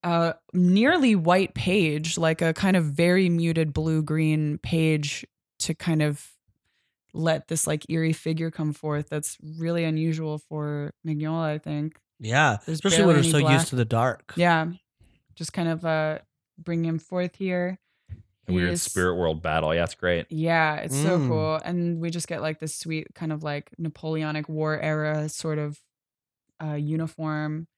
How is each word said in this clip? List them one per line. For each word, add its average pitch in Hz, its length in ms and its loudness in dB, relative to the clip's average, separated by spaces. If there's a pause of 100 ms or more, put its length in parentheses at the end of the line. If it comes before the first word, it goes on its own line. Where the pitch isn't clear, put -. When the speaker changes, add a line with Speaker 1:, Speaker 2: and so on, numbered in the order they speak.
Speaker 1:
a 170 320 0 (180)
nearly 220 600 6
white 180 400 2
page, 160 640 0
like, 160 240 2
a 160 100 2
kind 190 240 2
of 165 80 2
very 170 440 4
muted 165 440 2
blue-green 156 840 0
page 156 680 0 (340)
to - 140 -4
kind 156 300 0
of 147 240 -2 (880)
let 160 320 0
this, 160 180 -2
like, 151 240 -4
eerie 160 240 0
figure 165 380 -4
come 151 220 -4
forth. 151 360 -4
That's - 280 -6 (200)
really 170 260 -2
unusual 156 540 -2
for 147 560 -8 (140)
Mignola, 156 380 -2
I 151 120 -2
think. 151 400 -6 (220)
Speaker 2:
Yeah, 120 460 2
Speaker 1:
There's 160 120 -4
Speaker 2:
especially 190 280 4
when 165 100 8
Speaker 1:
barely 143 60 6
Speaker 2:
we're - 20 4
Speaker 1:
any 165 80 2
Speaker 2:
so 151 100 4
Speaker 1:
black. 139 120 6
Speaker 2:
used - 160 4
to 135 60 -4
the 120 100 2
dark. 117 500 0
Speaker 1:
Yeah, 170 320 2 (680)
just - 180 -10
kind 170 160 -2
of, 165 160 -4
uh, 156 340 0 (400)
bring 165 260 -2
him 165 140 -2
forth 180 360 -6
here. 180 440 -4 (680)
Speaker 3:
A - 40 -4
weird 90 200 2
Speaker 1:
He's 87 100 -2
Speaker 3:
spirit 90 340 0
world 80 260 0
battle. 80 320 0
Yeah, 85 120 2
it's - 100 -10
great. 87 340 0
Speaker 1:
Yeah, 160 480 0
it's 135 240 -4
so 175 160 2
Speaker 2:
Mm. 139 120 0
Speaker 1:
cool. 156 340 0
And 170 380 -2
we 170 80 -4
just 165 180 -6
get, 165 140 -8
like, 156 180 -6
this 160 160 -8
sweet 160 400 -6
kind 160 160 -6
of, 151 100 -6
like, 147 360 -8
Napoleonic 156 720 -4
War 156 280 -2
era 151 520 -2
sort 156 300 -4
of, 147 200 -6 (840)
uh, 151 120 -6
uniform 156 920 -4 (100)